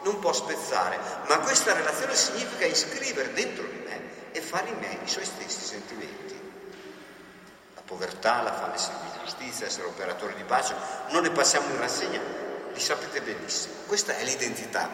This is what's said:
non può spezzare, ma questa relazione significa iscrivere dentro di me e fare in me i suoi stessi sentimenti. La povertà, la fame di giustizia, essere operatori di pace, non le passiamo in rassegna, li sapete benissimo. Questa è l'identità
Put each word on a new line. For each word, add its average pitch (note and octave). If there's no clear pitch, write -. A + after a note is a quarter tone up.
non G3+
può F3
spezzare, B2+
ma D3+
questa C4
relazione E3
significa G#3+
iscrivere -
dentro -
di -
me -
e D#3+
fare F3+
in A2+
me G2
i -
suoi F#3+
stessi -
sentimenti. G2
La -
povertà, F#2+
la G#2+
fame -
di -
giustizia, A#2+
essere F#2
operatori F#2
di F#2+
pace, B2+
non E3
le E3+
passiamo C#3+
in C3+
rassegna, A#2+
li -
sapete -
benissimo. -
Questa G3+
è A2
l'identità A2